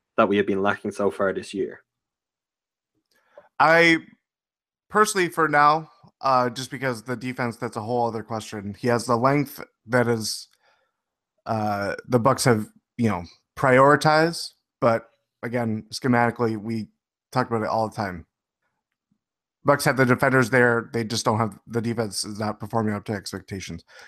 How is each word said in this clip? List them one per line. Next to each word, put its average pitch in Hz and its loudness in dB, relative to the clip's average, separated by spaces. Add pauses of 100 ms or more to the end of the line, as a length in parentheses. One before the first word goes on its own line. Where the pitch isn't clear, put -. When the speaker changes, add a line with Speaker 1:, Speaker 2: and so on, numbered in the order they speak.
(160)
Speaker 1:
that 110 4
we 101 2
have 101 2
been 98 -2
lacking 101 -2
so 101 -2
far 98 -2
this 95 -10
year?" - -8 (1700)
Speaker 2:
I 165 6 (880)
personally, 202 2
for 156 0
now, 147 4 (300)
uh, 127 2
just 123 -12
because 123 -6
the 123 -8
defense, 123 -6
that's 120 -8
a 113 -6
whole 117 -2
other 110 -8
question. 107 -10
He 120 -4
has 120 0
the 123 2
length 139 0 (240)
that 120 2
is, 110 -4 (960)
uh, 104 -4 (140)
the 123 2
Bucks 123 2
have, 107 2 (300)
you 117 0
know, 90 -4 (340)
prioritized, 147 2 (260)
but 113 0 (360)
again, 113 -6
schematically, 117 0
we 110 -8 (440)
talk 123 -2
about 113 -4
it 87 -4
all 110 -2
the - -14
time. 92 -8 (1400)
Bucks 139 2
have 139 0
the 131 4
defenders 127 2
there. 120 2
They 117 -2
just 107 -6
don't 110 0
have, 107 -2
the 117 -4
defense 110 -4
is 104 -14
not 107 -6
performing 107 -2
up 101 -8
to 113 -6
expectations. 95 -10 (240)